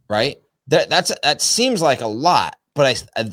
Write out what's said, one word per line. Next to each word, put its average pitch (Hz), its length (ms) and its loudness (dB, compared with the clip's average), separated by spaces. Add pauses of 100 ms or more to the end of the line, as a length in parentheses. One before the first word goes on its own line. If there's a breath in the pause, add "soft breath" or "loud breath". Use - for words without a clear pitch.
right? 110 280 -2 (300)
That, 156 220 2
that's, 175 220 0 (120)
that 143 180 0
seems 233 400 0
like 139 200 0
a 117 60 -4
lot, 113 480 0 (180)
but 143 120 2
I, - 360 -4
uh, - 120 -4